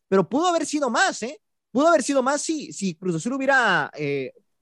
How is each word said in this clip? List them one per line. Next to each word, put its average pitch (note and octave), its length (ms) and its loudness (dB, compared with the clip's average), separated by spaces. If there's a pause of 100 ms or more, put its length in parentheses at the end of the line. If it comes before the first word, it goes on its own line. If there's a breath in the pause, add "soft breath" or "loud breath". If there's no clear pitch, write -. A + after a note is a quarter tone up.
pero F#3+ 220 2
pudo D4+ 180 0
haber E4 180 2
sido C#4 260 -2
más, D#4 340 0
¿eh? A3 160 -12 (320)
Pudo C#4 140 2
haber E4 160 4
sido C#4 180 0
más C#4 220 0
si, D4+ 300 -6
si F3+ 240 -4
Cruz F#3 180 -4
Azul A#3 200 -4
hubiera, B3 600 2
eh, C#3+ 380 -6 (300)